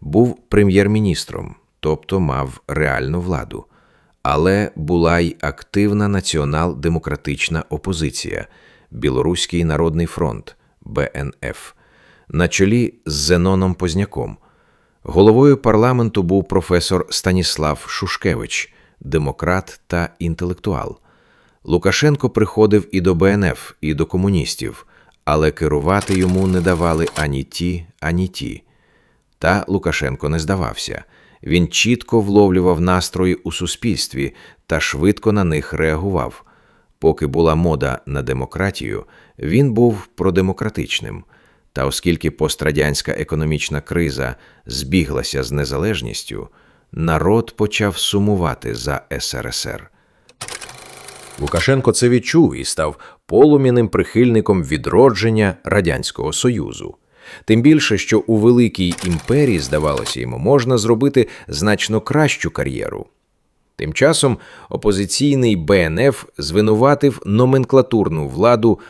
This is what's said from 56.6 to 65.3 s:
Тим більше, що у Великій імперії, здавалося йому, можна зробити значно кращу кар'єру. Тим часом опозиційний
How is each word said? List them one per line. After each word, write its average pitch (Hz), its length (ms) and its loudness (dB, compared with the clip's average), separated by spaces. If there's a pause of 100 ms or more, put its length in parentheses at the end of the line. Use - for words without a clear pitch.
Тим 110 180 4
більше, 135 360 6
що 110 200 2
у 113 180 0
Великій 110 580 4 (100)
імперії, 107 540 0
здавалося 71 600 -4
йому, 60 180 -6
можна 123 400 2
зробити 117 500 2 (200)
значно 104 520 0
кращу 147 500 0
кар'єру. 65 560 -6 (680)
Тим - 160 -6
часом 139 460 2 (300)
опозиційний 110 880 0